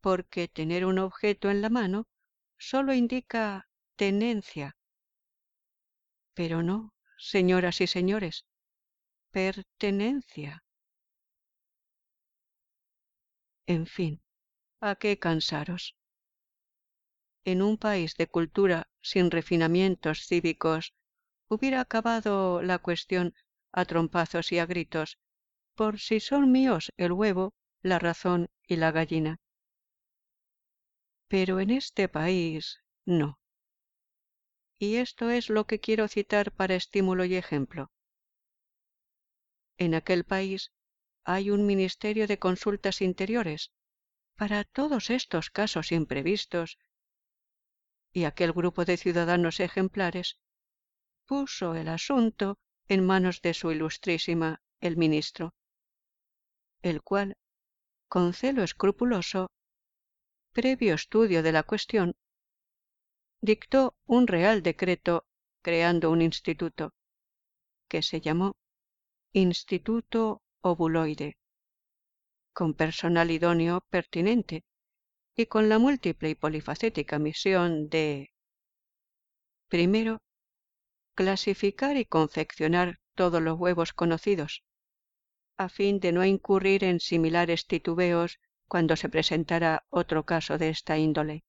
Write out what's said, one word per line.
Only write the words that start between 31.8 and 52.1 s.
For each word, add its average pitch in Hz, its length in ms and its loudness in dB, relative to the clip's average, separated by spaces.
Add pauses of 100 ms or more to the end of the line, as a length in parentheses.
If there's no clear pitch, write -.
país, 165 680 -2 (260)
no. 151 340 0 (1400)
Y 208 180 -2
esto 240 340 -4
es 240 200 -2
lo 214 160 0
que 214 140 -4
quiero 214 280 0
citar 208 440 -2
para 190 240 -2
estímulo 185 500 0
y 180 100 -2
ejemplo. 147 540 -4 (1900)
En 170 180 0
aquel 175 300 0
país 190 460 -6 (520)
hay 196 260 -2
un 202 160 2
ministerio 202 640 0
de 202 120 -2
consultas 190 640 -2
interiores 190 680 -4 (640)
para 208 280 -2
todos 277 460 -2
estos 226 400 -4
casos 202 420 -4
imprevistos, 165 840 -2 (1300)
y 175 140 0
aquel 165 280 0
grupo 175 300 -2
de 175 140 0
ciudadanos 175 640 0
ejemplares 185 800 -2 (880)
puso 180 500 -4
el 160 120 -6
asunto 202 680 -2 (300)